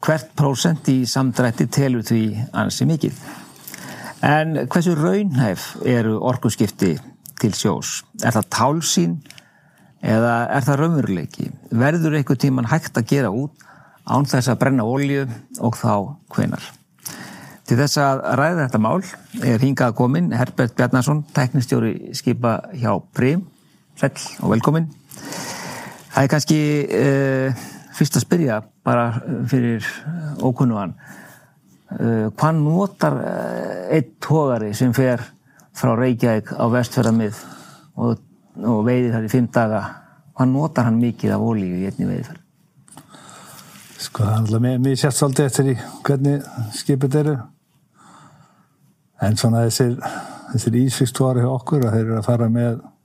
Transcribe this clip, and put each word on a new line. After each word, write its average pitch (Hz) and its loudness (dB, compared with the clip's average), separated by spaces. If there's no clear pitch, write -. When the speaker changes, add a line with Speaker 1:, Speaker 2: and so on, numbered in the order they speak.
Speaker 1:
Hvert 156 -2
prósent 147 0
í 131 4
samdrætti 123 0
telur 131 0
því 113 2
ansi 110 0
mikið. 156 -2
En 156 2
hversu 170 2
raunhæf 147 0
eru 113 2
orkuskipti 107 0
til 107 2
sjós? - -2
Er 117 2
það 107 0
tálsýn 165 0
eða 117 2
er 139 0
það 139 2
raunveruleiki? 139 -2
Verður 156 2
einhvern 135 0
tímann 131 0
hægt - -2
að 120 -4
gera 123 0
út 143 -6
án 123 2
þess 127 0
að 113 0
brenna 127 2
olíu 139 -2
og 117 -2
þá 107 -2
hvenær? - -4
Til 120 4
þess 143 2
að 135 2
ræða 156 2
þetta 120 0
mál 156 0
er 117 2
hingað 131 2
kominn 147 2
Herbert 123 0
Bjarnason, 127 2
tæknistjóri 123 0
skipa 120 0
hjá 110 0
Brim. 156 2
Sæll - -2
og - 0
velkominn. 156 2
Það - 4
er 131 4
kannski, 151 2
eh, 135 2
fyrst - 2
að 127 0
spyrja, 147 2
bara 117 0
fyrir 120 0
ókunnugan, 117 0
eh, 113 0
hvað 160 2
notar, 160 0
eh, 101 -6
einn - -4
togari 123 0
sem 127 2
fer 127 2
frá 120 2
Reykjavík 117 0
á 120 2
Vestfjarðamið 113 0
og, 117 -2
og 110 0
veiðir 123 2
þar 110 -2
í - -6
fimm 127 2
daga, 110 0
hvað 127 2
notar 135 0
hann 113 4
mikið 107 0
af 104 0
olíu 104 0
í 95 -2
einni 98 -4
veiðiferð? 92 -8
Speaker 2:
Sko, - -4
það 104 0
er 110 2
náttúrulega 110 0
mi-, 127 2
misjafnt 127 0
svolítið 143 2
eftir 135 0
í 123 0
hvernig 143 2
skipið 139 0
eru. 151 2
En 104 2
svona 117 2
þessir, 120 2
þessir 117 2
ísfisktogarar 127 2
hjá 123 2
okkur, 131 0
að 107 2
þeir 110 2
eru 113 -2
að 110 -4
fara 120 2
með 117 0